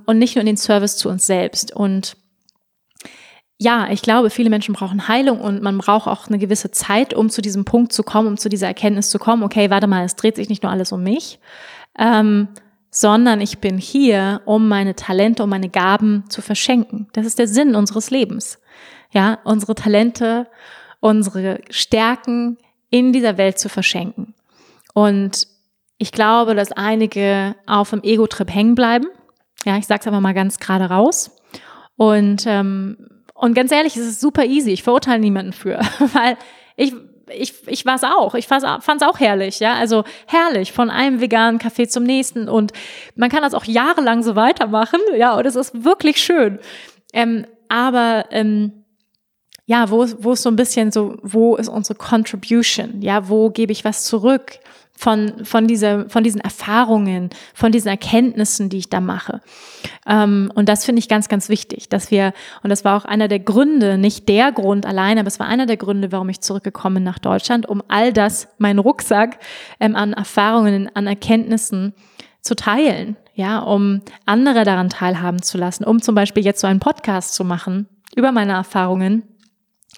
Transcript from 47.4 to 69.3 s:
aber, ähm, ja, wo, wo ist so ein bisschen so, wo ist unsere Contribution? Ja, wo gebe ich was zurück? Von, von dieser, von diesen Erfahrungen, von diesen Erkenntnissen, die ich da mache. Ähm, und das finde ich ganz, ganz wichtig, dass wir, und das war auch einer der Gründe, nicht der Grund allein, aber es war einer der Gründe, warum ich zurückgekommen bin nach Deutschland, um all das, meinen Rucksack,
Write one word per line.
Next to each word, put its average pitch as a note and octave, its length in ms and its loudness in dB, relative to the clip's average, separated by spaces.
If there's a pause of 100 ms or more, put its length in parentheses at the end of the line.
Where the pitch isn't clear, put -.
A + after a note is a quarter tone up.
aber, A#3 640 0
ähm, G#3 420 0 (920)
ja, A#3 260 2
wo, A#3 140 4 (120)
wo A3+ 160 0
ist B3 80 -4
so A#3+ 80 0
ein A3+ 60 2
bisschen A3+ 360 0
so, G#3 300 -2
wo A3 340 2
ist A3 140 -4
unsere G#3 280 -6
Contribution? A3 1040 -2
Ja, G3 280 -2
wo A3 220 2
gebe A3 200 -2
ich - 140 -6
was G#3+ 180 -4
zurück? B3 560 0 (420)
Von, G#3+ 440 0
von A3+ 220 2
dieser, G#3 420 0
von A3+ 140 2
diesen G#3+ 180 0
Erfahrungen, G#3 920 0 (240)
von A3+ 160 2
diesen A3 160 2
Erkenntnissen, G#3 840 0
die G3 80 -6
ich F#3 120 -10
da F3+ 120 -2
mache. F#3 400 -6 (640)
Ähm, G3+ 480 2
und G#3 160 2
das G#3 160 0
finde A#3 140 2
ich A3+ 100 -4
ganz, G#3+ 180 0
ganz G3+ 220 -2
wichtig, - 400 -6
dass F#3+ 220 -4
wir, G3 220 2 (280)
und G3+ 80 -4
das G3+ 160 0
war G3+ 120 2
auch G3+ 80 -6
einer G#3+ 220 0
der G3+ 120 0
Gründe, A3 580 2
nicht G3+ 320 0
der A3+ 220 4
Grund G3+ 340 -2
allein, G3 320 0
aber G#3 100 0
es - 120 -8
war G#3 80 -6
einer B3 180 0
der A3+ 120 -2
Gründe, G3 340 -4
warum F#3 180 -4
ich F#3+ 120 -8
zurückgekommen F#3+ 540 -4
bin F#3 80 0
nach F3+ 140 -4
Deutschland, G#3 500 -2
um G3+ 200 -4
all A3 260 2
das, G#3 340 0 (120)
meinen G3+ 180 2
Rucksack, A3+ 640 2 (400)